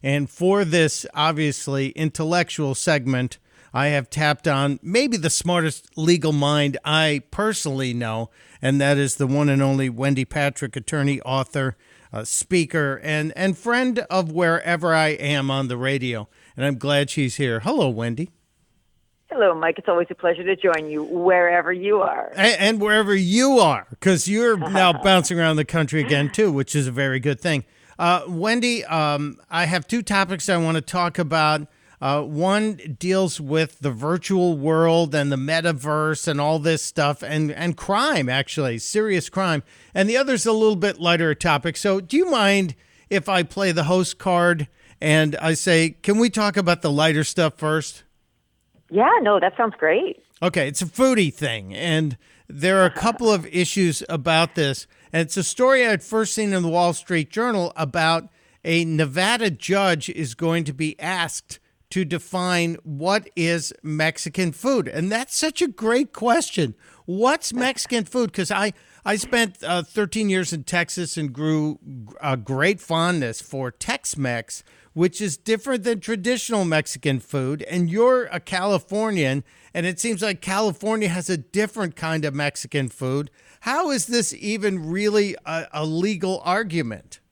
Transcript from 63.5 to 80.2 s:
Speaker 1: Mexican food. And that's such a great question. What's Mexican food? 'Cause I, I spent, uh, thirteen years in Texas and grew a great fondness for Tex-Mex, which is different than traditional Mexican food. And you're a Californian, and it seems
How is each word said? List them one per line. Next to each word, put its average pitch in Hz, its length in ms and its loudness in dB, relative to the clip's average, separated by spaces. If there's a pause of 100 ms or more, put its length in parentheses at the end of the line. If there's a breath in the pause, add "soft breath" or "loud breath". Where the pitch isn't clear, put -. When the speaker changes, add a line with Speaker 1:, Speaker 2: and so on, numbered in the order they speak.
Speaker 1:
Mexican 156 680 -2
food. 254 340 0
And 175 240 -4
that's 240 240 -4
such 311 260 -2
a 349 60 2
great 233 460 0
question. 220 600 0 (300 soft breath)
What's 233 460 0
Mexican 247 540 -2
food? 233 260 -2
'Cause 190 200 -4
I, 202 200 0 (320 soft breath)
I 208 140 0
spent, 233 460 -2
uh, 175 200 -2
thirteen 208 460 -2
years 185 240 0
in 147 100 -8
Texas 175 540 -4
and 147 160 -4
grew 151 460 0 (420)
a 135 160 -2
great 135 420 0
fondness 165 640 -2
for 131 300 -8
Tex-Mex, - 920 -6 (300 soft breath)
which 170 260 0
is 196 160 -4
different 220 480 -4
than 233 160 -2
traditional 220 640 -2
Mexican 151 560 -2
food. 139 440 -6
And 175 260 -2
you're 240 380 4
a 175 120 -8
Californian, 190 1040 -2 (300 soft breath)
and 170 120 -2
it 180 140 -4
seems 220 220 -2